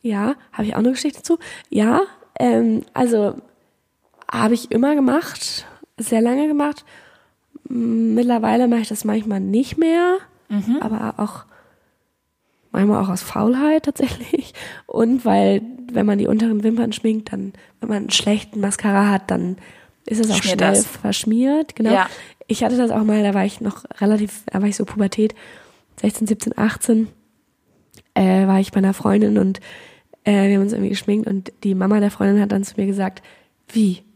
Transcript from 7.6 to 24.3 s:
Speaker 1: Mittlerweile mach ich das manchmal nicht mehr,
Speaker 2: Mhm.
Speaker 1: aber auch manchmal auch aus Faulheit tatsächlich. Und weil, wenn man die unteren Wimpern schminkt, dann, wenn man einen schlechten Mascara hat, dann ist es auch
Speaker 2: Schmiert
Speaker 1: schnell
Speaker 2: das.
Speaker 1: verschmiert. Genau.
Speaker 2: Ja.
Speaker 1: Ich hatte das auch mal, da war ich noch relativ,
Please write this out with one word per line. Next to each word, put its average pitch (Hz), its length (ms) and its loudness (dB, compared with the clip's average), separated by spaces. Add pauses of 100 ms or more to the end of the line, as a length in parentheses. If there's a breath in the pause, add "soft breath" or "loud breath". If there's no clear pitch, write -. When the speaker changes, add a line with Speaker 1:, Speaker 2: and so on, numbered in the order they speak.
Speaker 1:
Mittlerweile 233 1000 2
mach 233 100 2
ich 220 100 -2
das 214 160 -8
manchmal 214 360 -2
nicht 202 380 -2
mehr, 339 380 2 (320)
Speaker 2:
Mhm. 214 320 0
Speaker 1:
aber 220 380 -4
auch - 260 -6 (1300 soft breath)
manchmal 202 320 2
auch 190 60 -4
aus 185 120 -4
Faulheit 277 600 0
tatsächlich. - 680 -4 (320 loud breath)
Und 240 400 0
weil, 196 340 4 (320)
wenn 208 140 0
man 202 120 2
die 202 80 0
unteren 220 360 0
Wimpern 226 300 0
schminkt, 220 400 -2
dann, 196 200 -8 (280 loud breath)
wenn 226 100 -8
man 208 80 -2
einen 202 120 -6
schlechten 208 500 -2
Mascara 202 500 2
hat, 190 200 -2
dann 180 280 -2 (480 loud breath)
ist 220 120 -4
es 220 120 2
auch 190 120 0
Speaker 2:
Schmiert 190 160 -2
Speaker 1:
schnell 196 160 4
Speaker 2:
das. 208 120 4
Speaker 1:
verschmiert. 247 880 -2
Genau. 220 160 2
Speaker 2:
Ja. 190 160 4 (380 loud breath)
Speaker 1:
Ich 220 180 -2
hatte 240 140 0
das 233 120 2
auch 220 140 0
mal, 214 180 2
da 202 120 0
war 190 100 2
ich - 160 -4
noch - 240 -10 (160)
relativ, 208 460 0